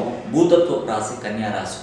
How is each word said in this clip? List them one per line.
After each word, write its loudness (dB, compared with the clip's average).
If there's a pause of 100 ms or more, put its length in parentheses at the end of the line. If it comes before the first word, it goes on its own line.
(320)
భూతత్వ 4 (140)
రాశి -2 (100)
కన్యా -4
రాశి -6